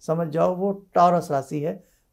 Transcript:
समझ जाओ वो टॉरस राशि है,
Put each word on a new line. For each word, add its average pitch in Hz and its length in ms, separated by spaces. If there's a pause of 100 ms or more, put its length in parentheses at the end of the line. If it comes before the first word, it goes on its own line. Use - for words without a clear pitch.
समझ 165 280
जाओ 170 280
वो 196 380
टॉरस 175 360
राशि 143 300
है, 180 240 (280)